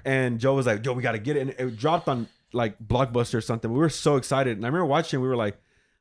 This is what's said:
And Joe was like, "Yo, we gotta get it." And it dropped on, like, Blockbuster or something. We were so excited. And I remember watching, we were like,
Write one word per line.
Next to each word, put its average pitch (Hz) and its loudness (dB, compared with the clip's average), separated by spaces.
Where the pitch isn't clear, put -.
And 127 0
Joe 135 2
was 135 2
like, 110 2
"Yo, 127 0
we 123 -4
gotta 117 -2
get 143 -2
it." - 0
And 135 -2
it 110 -10
dropped 160 0
on, 123 -2
like, 117 -2
Blockbuster 120 2
or 110 0
something. 113 -4
We 127 0
were 160 4
so 143 2
excited. 131 0
And 113 -4
I - -2
remember 170 0
watching, 139 0
we 127 0
were 127 0
like, 104 -2